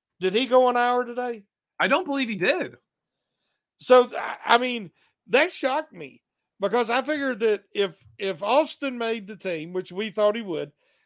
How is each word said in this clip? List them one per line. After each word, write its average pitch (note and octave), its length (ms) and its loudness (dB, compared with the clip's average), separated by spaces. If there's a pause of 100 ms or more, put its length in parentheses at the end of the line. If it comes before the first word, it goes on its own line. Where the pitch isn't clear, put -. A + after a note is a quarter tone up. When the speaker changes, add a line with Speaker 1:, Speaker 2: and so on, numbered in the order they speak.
(200)
Speaker 1:
Did F#3 140 0
he B3 120 2
go B3+ 200 6
on B3 100 2
I A#3+ 120 2
R B3 160 0
today? A#3+ 400 -8 (340)
Speaker 2:
I F3+ 100 0
don't D#4+ 180 0
believe C#4 220 -4
he A3 80 -6
did. G#3 400 -2 (1000)
Speaker 1:
So, B3+ 380 6
I, - 200 -6 (100)
I A#3+ 120 6
mean, A#3+ 320 -4 (380)
that C#4+ 240 2
shocked D4+ 400 -4
me D3+ 300 -18 (380)
because G3+ 280 0
I B3 140 0
figured C#4 380 -2
that G#3+ 320 0
if, F#3+ 200 0 (260)
if F#3+ 240 -4
Austin C4 540 0
made A3+ 300 -4
the G#3 100 -14
team, E3+ 360 -6
which F#3 200 -6
we G#3 180 -6
thought G#3 260 2
he A#3 60 -6
would, D3+ 300 -6 (340)